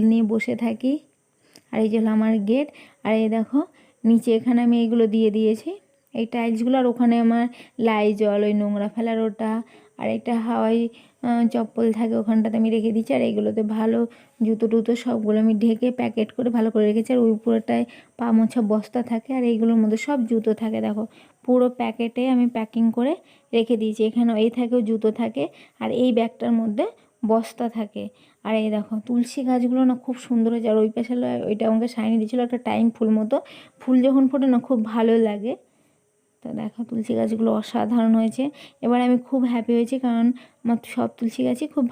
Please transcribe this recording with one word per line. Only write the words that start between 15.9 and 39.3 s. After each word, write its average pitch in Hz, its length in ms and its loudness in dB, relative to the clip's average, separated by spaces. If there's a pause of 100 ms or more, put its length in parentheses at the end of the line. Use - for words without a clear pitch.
প্যাকেট 233 440 -4
করে 247 140 -2
ভালো 226 220 0
করে 214 140 2
রেখেছি। 214 280 0
আর 247 60 2
ওই 226 120 4
উপরটায় 226 520 0 (320)
পা 240 160 -4
মোছা 226 300 2
বস্তা 214 420 -2
থাকে, 226 300 -6
আর 254 100 -2
এইগুলোর 226 380 2
মধ্যে 220 260 2
সব 294 100 0 (100)
জুতো 220 260 0
থাকে। 220 280 -4
দেখো 214 220 -4 (400)
পুরো 247 240 2 (120)
প্যাকেটে 233 500 -4
আমি 247 200 2
প্যাকিং 226 420 -4
করে 240 220 0 (400)
রেখে 226 240 2
দিয়েছি। 214 260 -2
এখানে 233 280 0 (120)
এই 233 60 4
থাকেও 240 320 -2
জুতো 220 300 0
থাকে, 226 320 -4 (360)
আর 220 120 -4
এই 254 200 2
ব্যাগটার 233 480 -2
মধ্যে 226 260 -2 (380)
বস্তা 226 460 -2
থাকে। 208 340 -10 (420)
আর 214 100 -4
এই 214 140 0
দেখো 208 240 -4 (120)
তুলসী 240 380 -2
গাছগুলো 254 420 0
না 254 180 2
খুব 247 140 -6
সুন্দর 226 340 0
হয়েছে। 233 180 -2
আর 214 80 4
ওই 220 120 4
পাশে 233 240 -6
হলো, 247 140 -2 (180)
ওইটা 214 220 -2
আমাকে 220 200 0
শাইনি 226 300 -2
দিয়েছিলো 220 260 -2
একটা 240 240 -4
টাইম 214 220 0
ফুল 226 200 -2
মতো। 214 260 0 (440)
ফুল 254 220 0
যখন 269 260 4
ফোটে 269 200 2
না 247 120 4
খুব 247 260 -2
ভালো 226 320 2
লাগে। 214 360 0 (920)
তো 240 40 -12 (120)
দেখো, 220 180 -10 (100)
তুলসী 226 300 -4
গাছগুলো 226 300 0 (100)
অসাধারণ 226 600 0
হয়েছে। 226 240 0 (420)
এবার 240 220 2
আমি 247 100 4 (100)
খুব 262 140 0 (100)